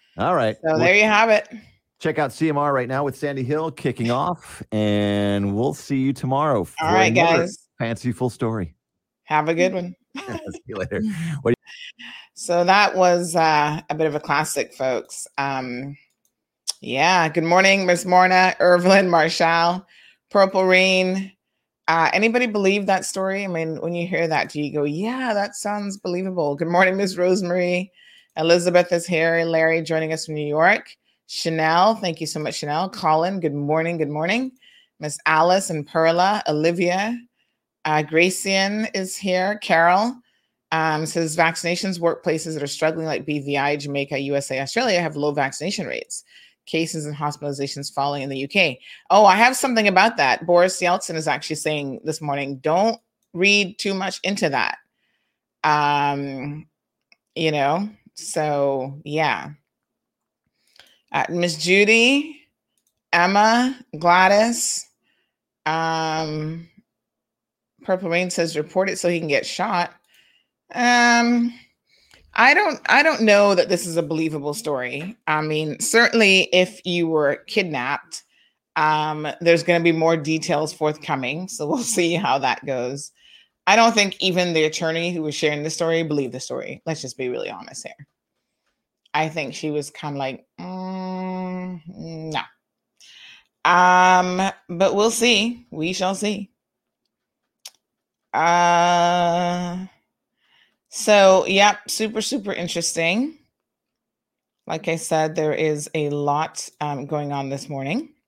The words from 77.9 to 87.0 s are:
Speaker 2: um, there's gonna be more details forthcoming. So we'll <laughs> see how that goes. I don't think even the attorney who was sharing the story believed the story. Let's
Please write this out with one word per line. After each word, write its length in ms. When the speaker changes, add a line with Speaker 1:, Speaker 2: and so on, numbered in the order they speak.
Speaker 2:
um, 520
there's 220
gonna 220
be 80
more 240
details 560
forthcoming. 760
So 180
we'll 120
<laughs> 60
see 300
how 240
that 280
goes. 460
I 80
don't 180
think 260
even 320
the 120
attorney 480
who 100
was 120
sharing 280
the 80
story 320
believed 300
the 80
story. 440
Let's 160